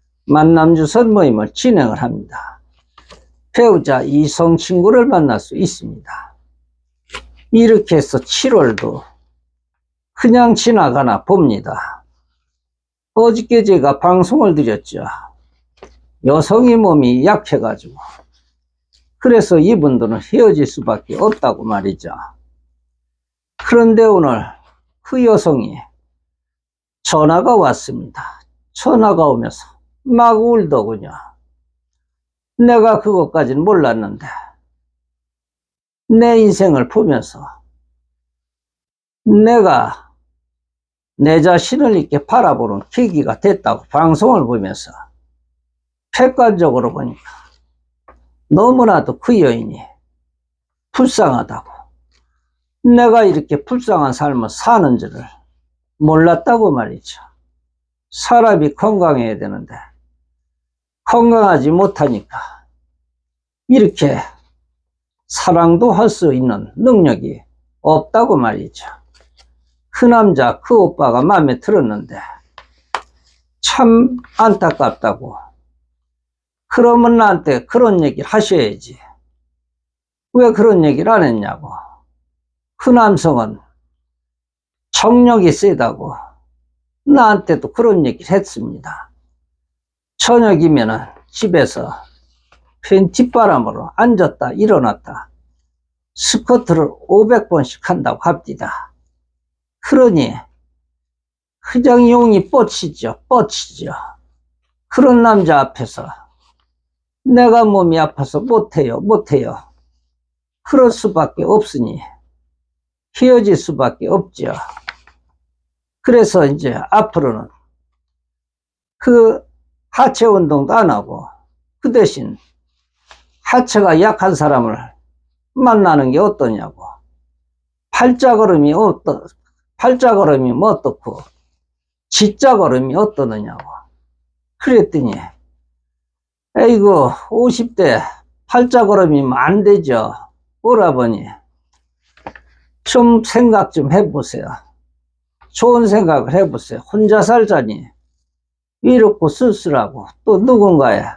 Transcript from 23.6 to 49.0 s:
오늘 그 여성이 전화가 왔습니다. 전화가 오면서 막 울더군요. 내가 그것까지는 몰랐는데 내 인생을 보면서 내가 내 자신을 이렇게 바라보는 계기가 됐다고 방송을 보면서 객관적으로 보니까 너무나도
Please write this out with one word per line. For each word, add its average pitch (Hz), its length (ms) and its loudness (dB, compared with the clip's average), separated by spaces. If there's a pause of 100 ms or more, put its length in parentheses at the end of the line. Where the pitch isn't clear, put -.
오늘 165 420 2 (580)
그 254 220 -4
여성이 156 540 0 (1300)
전화가 165 500 0
왔습니다. - 840 -6 (320)
전화가 214 560 0
오면서 117 480 -8 (320)
막 233 320 2
울더군요. 143 680 -2 (1500)
내가 233 420 4
그것까지는 160 640 -2
몰랐는데 117 600 -2 (1900)
내 233 280 4
인생을 180 480 2
보면서 180 580 -4 (1800)
내가 208 880 2 (1040)
내 156 260 2
자신을 202 540 0
이렇게 147 280 -4
바라보는 120 680 -2
계기가 160 500 -4
됐다고 190 500 -2
방송을 165 540 2
보면서 107 480 -8 (1200)
객관적으로 180 800 0
보니까 - 280 -12 (1300)
너무나도 208 680 0